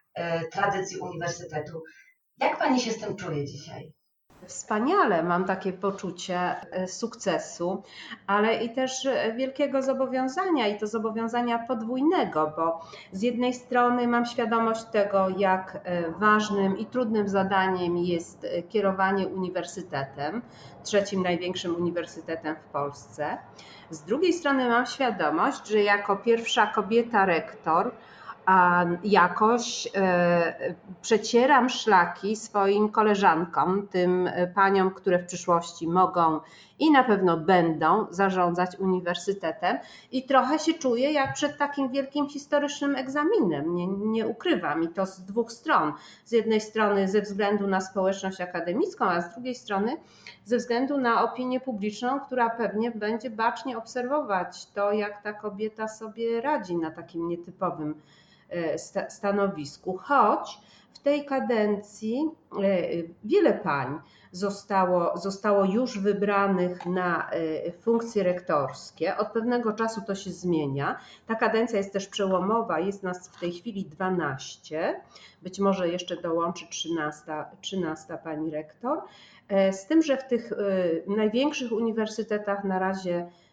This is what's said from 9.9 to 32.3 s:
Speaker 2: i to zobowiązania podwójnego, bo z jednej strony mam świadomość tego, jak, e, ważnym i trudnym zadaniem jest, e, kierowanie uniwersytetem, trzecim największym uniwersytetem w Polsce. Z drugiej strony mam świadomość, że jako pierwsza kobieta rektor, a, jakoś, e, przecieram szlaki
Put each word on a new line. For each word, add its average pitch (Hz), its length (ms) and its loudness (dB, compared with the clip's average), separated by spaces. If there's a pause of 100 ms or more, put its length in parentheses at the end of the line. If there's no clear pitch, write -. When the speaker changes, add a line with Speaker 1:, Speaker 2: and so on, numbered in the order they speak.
Speaker 2:
i 208 100 -2
to 214 80 -4
zobowiązania 226 720 -2
podwójnego, 233 1000 0
bo 165 240 0 (320)
z 190 100 -4
jednej 247 320 0
strony 247 540 2
mam 240 180 2
świadomość 226 580 0
tego, 196 440 2
jak, 185 560 0
e, 175 260 -2
ważnym 202 680 2
i 220 80 -4
trudnym 220 420 0
zadaniem 190 680 2
jest, 175 480 -2
e, 175 180 -4
kierowanie 196 680 0
uniwersytetem, 175 1120 -6 (420)
trzecim 196 380 0
największym 180 540 -2
uniwersytetem 165 800 -4
w - 160 -20
Polsce. 147 640 -6 (520)
Z 156 120 -12
drugiej 320 300 2
strony 269 360 2
mam 247 180 2
świadomość, 196 800 0
że 208 160 4
jako 202 340 4
pierwsza 233 500 2
kobieta 214 580 2
rektor, 185 680 0 (560)
a, 180 360 6 (200)
jakoś, 214 920 4
e, 175 760 2 (280)
przecieram 247 680 4
szlaki 190 680 2